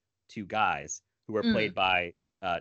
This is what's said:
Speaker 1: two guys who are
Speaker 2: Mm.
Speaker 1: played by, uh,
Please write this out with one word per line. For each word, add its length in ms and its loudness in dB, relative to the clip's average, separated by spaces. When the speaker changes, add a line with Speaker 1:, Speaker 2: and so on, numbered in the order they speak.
Speaker 1:
two 180 -10
guys 560 -2
who 100 -4
are 60 0
Speaker 2:
Mm. 20 -2
Speaker 1:
played 300 2
by, 400 2
uh, 200 -2